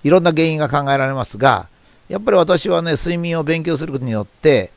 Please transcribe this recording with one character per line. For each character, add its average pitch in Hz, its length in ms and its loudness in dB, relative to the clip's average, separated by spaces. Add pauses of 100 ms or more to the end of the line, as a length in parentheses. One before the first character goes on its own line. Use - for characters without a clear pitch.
い 143 80 0
ろ 185 100 6
ん - 20 -4
な 170 80 4
原 160 140 2
因 156 140 -2
が 151 100 0
考 143 220 -2
え 139 60 2
ら 135 100 0
れ 135 60 -2
ま 131 120 -4
す - 140 -12
が、 113 300 2 (400)
や 202 100 -6
っ - 40 -4
ぱ 220 80 -2
り 202 80 4
私 180 320 2
は 170 100 2
ね、 165 120 -4
睡 170 260 -4
眠 170 200 -4
を 156 60 -4
勉 165 180 -2
強 160 140 -2
す 151 100 -8
る 139 60 -10
こ 135 60 -6
と 127 60 -6
に 123 60 -4
よ 107 120 -2
っ 98 40 -8
て 123 500 2